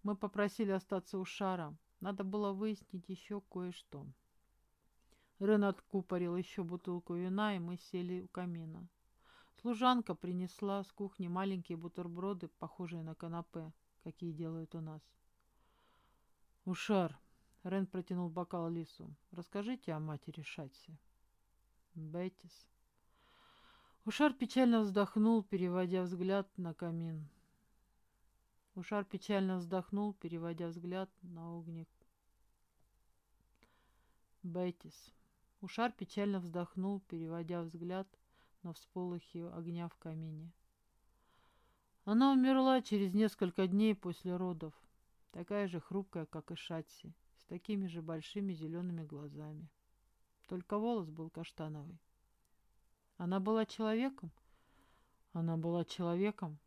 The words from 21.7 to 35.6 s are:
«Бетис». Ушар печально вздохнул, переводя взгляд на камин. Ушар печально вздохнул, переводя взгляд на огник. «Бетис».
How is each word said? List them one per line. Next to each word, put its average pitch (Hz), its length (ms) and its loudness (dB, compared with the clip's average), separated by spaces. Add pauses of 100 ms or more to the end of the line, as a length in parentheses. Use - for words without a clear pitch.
«Бетис». 170 720 -6 (1400)
Ушар 277 280 6
печально 240 480 6
вздохнул, 208 600 6
переводя 185 600 2
взгляд 185 440 0 (100)
на 170 160 -4
камин. 165 540 -4 (1500)
Ушар 202 300 -2
печально 190 520 2
вздохнул, 190 560 0
переводя 170 540 -4
взгляд 175 420 -4 (140)
на 170 340 -10
огник. 165 320 -10 (2500)
«Бетис». 175 680 -4 (480)